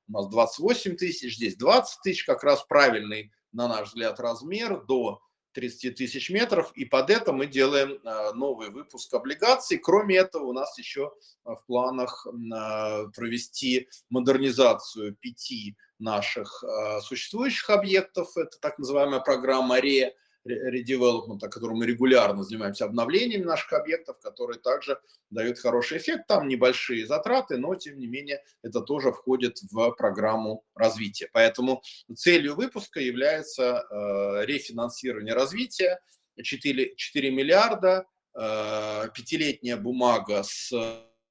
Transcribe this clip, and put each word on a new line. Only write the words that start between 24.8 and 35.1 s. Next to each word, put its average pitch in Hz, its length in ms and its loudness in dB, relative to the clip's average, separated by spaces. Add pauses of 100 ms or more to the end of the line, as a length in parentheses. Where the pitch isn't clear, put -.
дают 113 280 -2
хороший 156 380 0
эффект. - 300 -4
Там 151 220 2
небольшие 123 580 2
затраты, 156 500 0
но, 147 180 -2
тем 147 240 -12
не 127 80 -10
менее, 143 380 -8 (180)
это 113 200 -6
тоже 135 280 0
входит 123 480 -2 (120)
в 113 220 2
программу 110 720 -2 (120)
развития. 110 580 -2
Поэтому 123 500 4 (320)
целью 151 420 4
выпуска 214 440 -6
является, 127 920 0
э, 101 540 -2
рефинансирование 117 880 -6